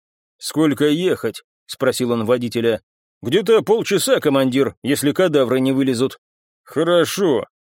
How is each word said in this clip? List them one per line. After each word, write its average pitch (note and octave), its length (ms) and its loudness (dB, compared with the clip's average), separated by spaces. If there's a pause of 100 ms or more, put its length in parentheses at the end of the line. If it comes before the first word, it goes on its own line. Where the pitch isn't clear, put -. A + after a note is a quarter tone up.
(380)
«Сколько D3 480 -2
ехать?» — D3+ 560 -2 (240)
спросил B2 440 -2
он A#2 140 -2
водителя. A#2 580 0 (400)
«Где-то G3 400 2
полчаса, G#3 560 0
командир, C3+ 640 0
если C#3 300 0
кадавры C3+ 480 2
не C3 120 0
вылезут». C3 460 -2 (460)
«Хорошо». E3 840 0 (240)